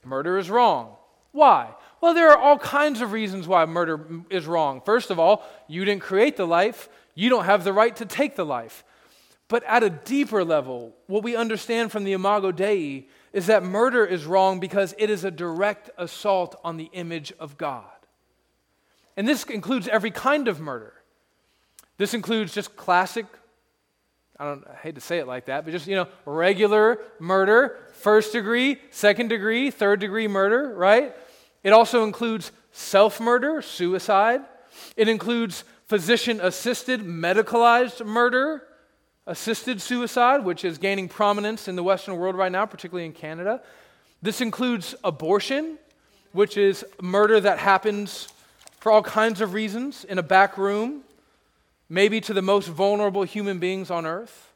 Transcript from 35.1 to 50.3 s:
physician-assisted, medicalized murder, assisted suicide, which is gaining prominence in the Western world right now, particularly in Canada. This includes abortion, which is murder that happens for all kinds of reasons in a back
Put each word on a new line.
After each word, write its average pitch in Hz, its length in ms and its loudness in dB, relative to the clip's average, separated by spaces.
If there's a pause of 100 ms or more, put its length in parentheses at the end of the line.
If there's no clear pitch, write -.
physician-assisted, 220 1120 -2
medicalized 220 1040 2
murder, 247 560 0 (640)
assisted 214 560 -6
suicide, 247 600 0
which 175 200 -4
is 165 140 -6
gaining 190 300 -4
prominence 208 580 -2
in 185 80 -10
the 180 80 -6
Western 185 340 -2
world 185 200 -4
right 185 160 -2
now, 190 120 -2
particularly 175 420 -10
in 156 60 -14
Canada. 170 480 -6 (640)
This 208 180 -4
includes 233 600 -4
abortion, 202 760 -2 (520)
which 208 260 0
is 196 280 0 (180)
murder 208 380 4
that 185 180 2
happens 202 680 -2 (500)
for - 140 2
all 214 100 6
kinds 214 380 -2
of 196 120 -2
reasons 220 520 -8
in 185 140 -6
a 180 40 -2
back 190 340 4